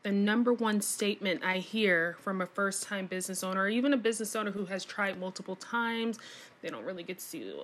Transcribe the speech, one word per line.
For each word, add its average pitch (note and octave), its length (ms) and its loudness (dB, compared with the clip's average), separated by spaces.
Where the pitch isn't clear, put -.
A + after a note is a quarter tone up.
the G3+ 100 0
number G#3+ 400 6
one A3 300 2
statement G3+ 600 0
I F#3 140 0
hear F3+ 640 2
from F#3+ 220 -2
a F3+ 40 0
first-time G3 600 -2
business F#3 360 -4
owner F#3+ 200 0
or G3 80 2
even B3 240 4
a - 20 6
business A3+ 400 0
owner G#3+ 140 0
who G3 160 -4
has F#3+ 180 -4
tried G3 340 -2
multiple F#3 380 -6
times, A3+ 640 0
they - 80 -8
don't A#2+ 160 -8
really F3 180 -6
get F#3 160 -8
to - 60 -12
see A2 260 -8